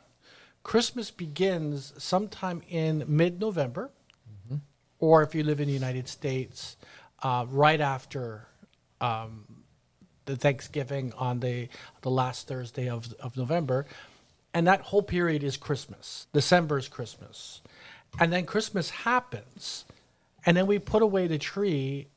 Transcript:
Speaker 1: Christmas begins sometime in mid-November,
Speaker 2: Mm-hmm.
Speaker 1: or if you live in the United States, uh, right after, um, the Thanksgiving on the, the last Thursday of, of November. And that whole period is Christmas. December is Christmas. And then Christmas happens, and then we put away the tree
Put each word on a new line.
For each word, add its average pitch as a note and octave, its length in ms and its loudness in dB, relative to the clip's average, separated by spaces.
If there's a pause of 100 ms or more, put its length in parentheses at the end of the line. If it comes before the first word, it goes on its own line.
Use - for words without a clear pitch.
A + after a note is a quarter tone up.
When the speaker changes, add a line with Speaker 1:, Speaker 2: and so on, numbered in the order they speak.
(640)
Speaker 1:
Christmas A#3 480 -2
begins D#3 840 -2
sometime F#3 720 -4
in D#3+ 380 0
mid-November, F3 840 0 (560)
Speaker 2:
Mm-hmm. B2+ 100 -6 (420)
Speaker 1:
or D#3+ 240 8
if D3+ 120 -2
you D3+ 100 0
live D3+ 160 2
in D3 80 0
the C#3 60 0
United B2+ 340 -2
States, - 680 -6 (460)
uh, B2 260 0
right D3 320 6
after, B2+ 680 -4 (540)
um, A2+ 440 -4 (800)
the C#3 120 -4
Thanksgiving C3+ 840 -2
on B2 220 -2
the, B2 280 -2 (340)
the C3 80 -2
last B2+ 380 0
Thursday B2+ 400 -6
of, A#2 320 -6
of A#2+ 160 -10
November. C3+ 500 0 (680)
And E3+ 120 2
that F#3+ 160 6
whole G3+ 200 2
period F3 400 0
is C#3 140 -2
Christmas. - 760 -8
December D3+ 460 4
is B2+ 100 -6
Christmas. - 720 -14 (600)
And E3+ 120 4
then F3+ 140 2
Christmas G3+ 440 -2
happens, - 920 -4 (640)
and E3+ 100 8
then F#3 100 4
we G3+ 120 2
put G#3+ 240 2
away G3 240 4
the D#3+ 120 0
tree C#3+ 680 -2 (100)